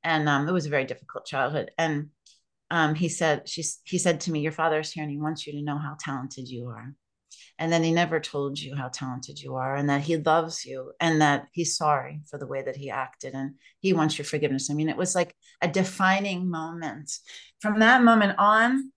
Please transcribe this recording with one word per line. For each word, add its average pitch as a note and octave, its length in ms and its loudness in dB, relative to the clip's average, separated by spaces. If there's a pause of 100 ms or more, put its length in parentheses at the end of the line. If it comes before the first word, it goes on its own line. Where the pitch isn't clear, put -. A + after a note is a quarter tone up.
And, D#3 240 0
um, D3 200 2
it E3+ 40 -2
was F3 140 0
a D3 40 -6
very C#3 160 0
difficult - 400 -12
childhood. C3+ 520 -2
And, D3+ 320 -2 (600)
um, D#3 260 2
he D#3+ 140 0
said, D#3 400 0
she - 120 -8
s-, - 220 -8
he - 140 -4
said F3 240 2
to F3 100 -4
me, D#3 80 -2
"Your D3+ 120 -2
father D#3 280 0
is D3 120 -6
here D#3 120 -8
and D3 80 -6
he C#3+ 60 -6
wants D#3 280 -6
you D3 80 -12
to D3 80 -8
know D3 160 -4
how D3 220 -8
talented C3 480 -8
you B2 220 -10
are. A2+ 240 -14 (680)
And E3 120 0
then E3 120 4
he E3 80 2
never E3 280 2
told C#3+ 400 -6
you C#3 160 -10
how C3+ 120 -4
talented B2+ 520 -10
you C3+ 160 -10
are, C3 200 -2
and C#3+ 140 0
that C#3+ 120 2
he D#3+ 160 0
loves D#3+ 480 0
you, C3 340 -12
and D#3+ 220 2
that C#3+ 300 2
he's E3 260 -4
sorry D3+ 520 0
for C#3+ 100 -12
the C3+ 80 -10
way C3+ 160 -6
that C3+ 120 -6
he C#3 140 -10
acted, C3 460 -8
and C3+ 200 -8 (240)
he F#3+ 140 2
wants D#3 240 2
your D3 80 -6
forgiveness." C#3 440 -2
I D3 40 -2
mean, D#3 160 0
it - 80 -4
was F3+ 180 0
like F3 200 0 (260)
a F3 60 0
defining F#3+ 840 0
moment. D#3+ 640 -8 (480)
From G#3+ 200 0
that A#3+ 240 8
moment A3 360 8
on A3+ 580 4